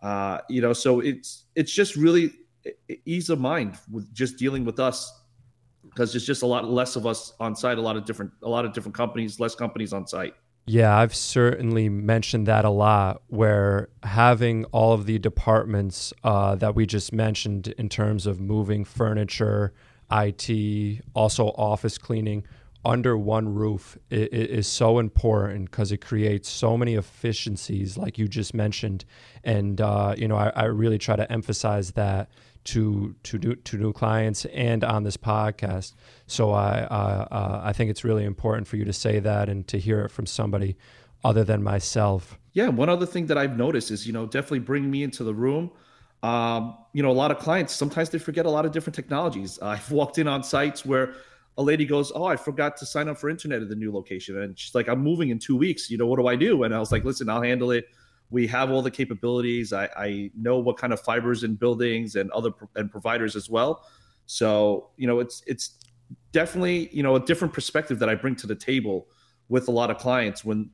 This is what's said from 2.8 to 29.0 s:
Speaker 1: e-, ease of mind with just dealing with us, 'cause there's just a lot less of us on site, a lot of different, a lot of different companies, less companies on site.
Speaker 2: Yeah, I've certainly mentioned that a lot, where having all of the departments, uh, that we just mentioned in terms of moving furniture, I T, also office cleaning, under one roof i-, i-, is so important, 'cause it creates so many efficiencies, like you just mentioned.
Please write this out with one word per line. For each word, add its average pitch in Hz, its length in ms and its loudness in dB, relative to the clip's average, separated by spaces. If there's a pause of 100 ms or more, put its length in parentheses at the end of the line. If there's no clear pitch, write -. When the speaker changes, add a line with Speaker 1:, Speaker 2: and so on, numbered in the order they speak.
Speaker 1:
e-, - 60 -8 (100)
ease 165 240 -4
of 160 100 2
mind 127 380 -2 (120)
with 107 240 -10
just 127 240 -4
dealing 131 280 -2
with 117 140 -4
us, 127 300 -2 (840)
'cause 117 160 0
there's 120 140 -4
just 139 160 -2
a 123 40 0
lot 120 220 0
less 127 280 0
of 113 100 -4
us - 340 -4
on 110 160 -4
site, 123 220 -2
a 113 40 -2
lot 110 140 -2
of 104 80 -4
different, 101 280 -8 (120)
a 120 60 -4
lot 117 160 0
of 107 80 -6
different 107 240 -8
companies, 113 420 -4
less 113 160 -2
companies 110 380 -6
on 98 120 -6
site. 92 280 -8 (320)
Speaker 2:
Yeah, 110 320 6
I've 117 180 4
certainly 117 720 2
mentioned 107 600 2
that 107 180 6
a 107 40 4
lot, 101 580 4
where 104 600 4 (160)
having 113 640 4
all 113 260 6
of 104 140 4
the 110 120 0
departments, 104 920 0 (140)
uh, 98 300 4
that 104 200 0
we 113 100 4
just 104 280 -4
mentioned 107 640 -2
in 110 100 -4
terms 104 400 0
of 95 140 -2
moving 104 420 0
furniture, 107 880 0 (380)
I 107 220 2
T, 104 680 -2 (140)
also 110 380 2
office 107 460 -2
cleaning, 107 480 -4 (400)
under 120 320 2
one 107 360 0
roof 107 440 -4 (140)
i-, 120 40 -2
i-, 110 140 2
is 113 380 -2
so 117 320 4
important, 104 720 0
'cause 101 220 -2
it 104 60 -2
creates 107 500 -2
so 117 280 0
many 117 180 0
efficiencies, 101 1040 -4
like - 200 -6
you 110 100 0
just 104 260 -4
mentioned. 107 520 -2 (380)